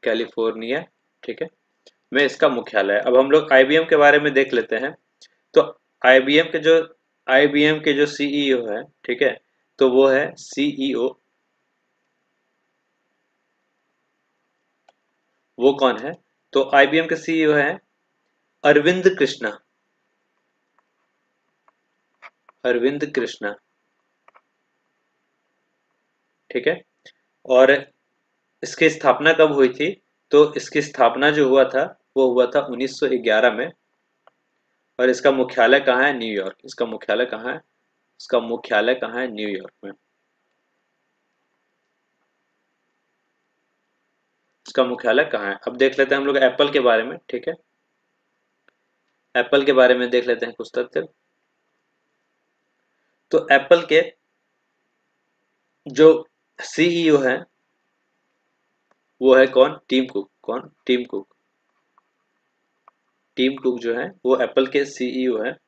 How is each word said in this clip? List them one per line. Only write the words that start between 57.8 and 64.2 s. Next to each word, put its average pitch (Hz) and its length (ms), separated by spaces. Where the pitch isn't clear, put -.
वो 131 140
है 131 140
कौन? 139 300
टिम 131 180
कुक। 101 240
कौन? 131 280
टिम 123 180
कुक। - 300
टिम 131 200
कुक 127 240
जो 117 160
है 143 120